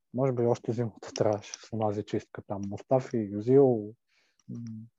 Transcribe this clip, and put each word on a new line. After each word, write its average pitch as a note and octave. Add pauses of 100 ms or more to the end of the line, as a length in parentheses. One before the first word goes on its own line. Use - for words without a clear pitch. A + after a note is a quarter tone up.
(140)
може C3
би A#2+
още A#2+
зимата A2+
трябваше G#2+
с -
онази G#2+
чистка -
там. G2
Мустафи, B2+
Юзил, A2 (540)
м, B2 (420)